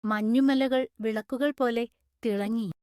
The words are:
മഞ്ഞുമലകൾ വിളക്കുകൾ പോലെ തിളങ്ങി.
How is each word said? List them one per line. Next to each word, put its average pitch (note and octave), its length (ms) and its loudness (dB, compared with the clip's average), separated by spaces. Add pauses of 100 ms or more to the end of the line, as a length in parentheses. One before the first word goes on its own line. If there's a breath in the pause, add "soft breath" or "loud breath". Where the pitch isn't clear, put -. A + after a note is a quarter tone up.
മഞ്ഞുമലകൾ C4 840 2 (140)
വിളക്കുകൾ A3+ 500 -2
പോലെ A#3 340 0 (380)
തിളങ്ങി. G#3 480 -2 (120)